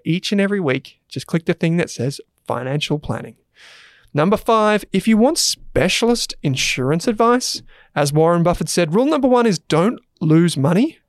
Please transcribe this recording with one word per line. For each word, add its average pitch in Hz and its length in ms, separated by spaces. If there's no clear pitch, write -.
each 170 260
and 202 100
every 202 200
week. 165 480
Just - 180
click 165 180
the 175 100
thing 170 240
that - 120
says - 300
financial 139 540
planning. 113 340
Number 175 220
five, 214 560
if 190 160
you 220 80
want 269 220
specialist - 1080
insurance 139 640
advice, 240 540
as 147 160
Warren 165 320
Buffett 170 240
said, 170 260
rule 247 120
number 294 200
one 247 180
is 202 140
don't 180 400
lose 160 360
money. 170 520